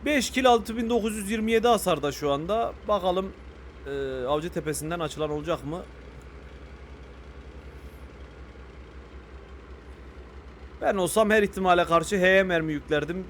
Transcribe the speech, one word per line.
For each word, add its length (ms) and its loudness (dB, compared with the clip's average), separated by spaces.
Beş 260 2
kill, 160 4
altı 300 6
bin 140 -2
dokuz 260 2
yüz 140 -6
yirmi 220 2
yedi 160 6
hasarda 440 4
şu 200 0
anda. 400 0
Bakalım, 440 2
e, 400 -4
Avcı 260 0
Tepesi'nden 480 -4
açılan 300 -2
olacak 360 -4
mı? 160 -6
Ben 140 2
olsam 360 4
her 120 8
ihtimale 420 4
karşı 320 2
H'ye 260 8
mermi 300 2
yüklerdim. 580 0